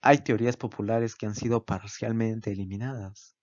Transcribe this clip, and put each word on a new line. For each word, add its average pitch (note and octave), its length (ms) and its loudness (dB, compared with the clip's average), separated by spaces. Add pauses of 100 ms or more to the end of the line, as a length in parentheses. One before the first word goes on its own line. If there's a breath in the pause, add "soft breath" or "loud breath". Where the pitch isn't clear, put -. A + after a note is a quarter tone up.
Hay D3 180 8
teorías A#2 380 2
populares A2+ 580 -2
que A2 120 -6
han G2+ 80 -4
sido A2+ 300 0
parcialmente A2 840 -4
eliminadas G2 920 -8